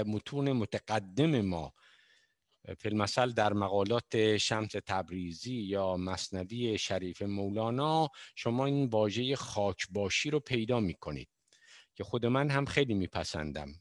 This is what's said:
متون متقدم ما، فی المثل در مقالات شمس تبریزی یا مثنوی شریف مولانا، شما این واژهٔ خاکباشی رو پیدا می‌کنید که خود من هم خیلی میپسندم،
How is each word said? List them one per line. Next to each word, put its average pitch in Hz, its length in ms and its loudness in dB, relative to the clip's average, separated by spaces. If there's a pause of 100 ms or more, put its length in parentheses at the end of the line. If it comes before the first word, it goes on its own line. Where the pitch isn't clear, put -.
متون 135 500 -2
متقدم 110 880 0
ما، 85 340 -2 (1040)
فی 107 100 -4
المثل 107 440 2
در 107 200 4
مقالات 104 840 4
شمس 107 360 0
تبریزی 92 840 -4
یا 95 420 0
مثنوی 92 840 -2
شریف 92 440 -4
مولانا، 113 840 0 (260)
شما 123 320 0
این 139 200 2
واژهٔ 110 480 2
خاکباشی 101 960 -2
رو 151 100 2
پیدا 120 400 0
می‌کنید 78 480 -4 (640)
که 98 100 -8
خود 117 220 -2
من 135 240 2
هم 139 140 2
خیلی 131 300 2
میپسندم، 78 880 -4